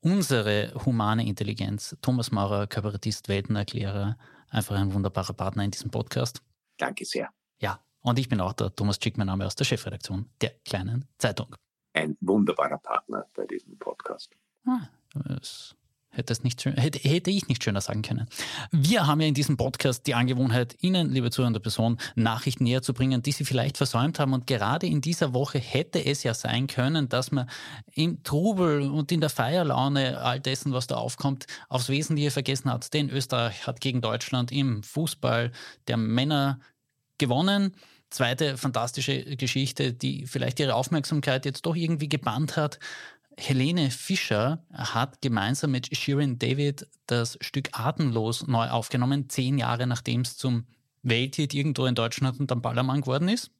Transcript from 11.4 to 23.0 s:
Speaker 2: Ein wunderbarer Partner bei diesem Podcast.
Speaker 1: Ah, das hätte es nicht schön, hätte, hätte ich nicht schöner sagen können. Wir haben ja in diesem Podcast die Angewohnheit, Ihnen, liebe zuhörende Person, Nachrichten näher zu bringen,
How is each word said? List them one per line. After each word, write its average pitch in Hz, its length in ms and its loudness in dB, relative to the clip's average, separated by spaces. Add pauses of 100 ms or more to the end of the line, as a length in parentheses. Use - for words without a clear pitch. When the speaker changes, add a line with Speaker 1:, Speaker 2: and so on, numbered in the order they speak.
Speaker 2:
Ein 78 300 0
wunderbarer 87 560 2
Partner 53 480 -6 (100)
bei 50 100 -6
diesem 50 320 -12
Podcast. - 540 -10 (340)
Speaker 1:
Ah, 247 220 0 (260)
das - 600 -8 (360)
hätte - 220 -2
es - 100 -6
nicht 120 160 0
schön, 139 140 -2
hätte, 139 260 2
hätte 170 300 2
ich 196 180 0
nicht - 160 0
schöner 101 180 0
sagen 107 200 -4
können. 113 260 -4 (440)
Wir 165 340 4
haben 151 160 4
ja 156 60 4
in 147 80 4
diesem 139 220 2
Podcast 127 500 0
die 127 80 2
Angewohnheit, 123 680 2
Ihnen, 175 300 2
liebe 127 180 2
zuhörende 120 300 2
Person, 117 380 2 (180)
Nachrichten 113 480 2
näher 127 180 4
zu 127 120 -2
bringen, 131 280 2